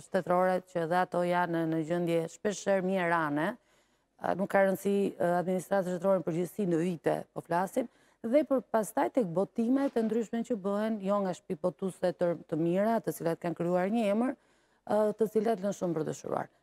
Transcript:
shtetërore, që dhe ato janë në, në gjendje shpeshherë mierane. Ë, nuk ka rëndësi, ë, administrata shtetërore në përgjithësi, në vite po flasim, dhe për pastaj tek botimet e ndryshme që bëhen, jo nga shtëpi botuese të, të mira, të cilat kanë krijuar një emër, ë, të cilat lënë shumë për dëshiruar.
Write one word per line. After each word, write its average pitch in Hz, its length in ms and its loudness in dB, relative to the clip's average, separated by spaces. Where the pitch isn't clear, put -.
shtetërore, 185 560 2
që 170 160 -2
dhe 180 140 2
ato 180 260 0
janë 175 280 0
në, 165 180 0
në 160 160 0
gjendje 170 320 0
shpeshherë 196 500 -2
mierane. 170 600 0
Ë, 170 160 0
nuk 196 160 -4
ka 196 140 4
rëndësi, 196 260 0
ë, 175 220 2
administrata 185 500 -2
shtetërore 185 320 2
në - 60 -10
përgjithësi, 180 420 -2
në 165 140 2
vite 165 320 -2
po 151 80 -10
flasim, 190 480 -2
dhe 254 220 2
për 262 240 0
pastaj - 380 0
tek 233 160 4
botimet 233 640 0
e 226 80 2
ndryshme 226 400 -2
që 233 160 -2
bëhen, 208 480 -2
jo 202 160 2
nga 185 80 -2
shtëpi - 320 -8
botuese 180 480 -2
të, 170 180 0
të 156 160 -2
mira, 196 400 2
të 160 160 -2
cilat 165 240 -2
kanë 170 160 -4
krijuar 180 320 2
një 226 240 0
emër, 247 240 0
ë, - 640 -4
të 220 160 2
cilat 208 320 0
lënë 202 160 0
shumë 170 160 0
për 151 140 -2
dëshiruar. - 520 -6